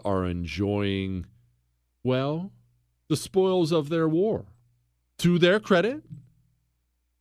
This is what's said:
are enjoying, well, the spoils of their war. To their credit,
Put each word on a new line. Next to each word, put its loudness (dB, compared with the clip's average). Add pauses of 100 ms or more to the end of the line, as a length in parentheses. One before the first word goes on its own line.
are 0
enjoying, -4 (760)
well, -2 (560)
the 0
spoils 0
of 0
their 0
war. -2 (720)
To 2
their 6
credit, 2 (1160)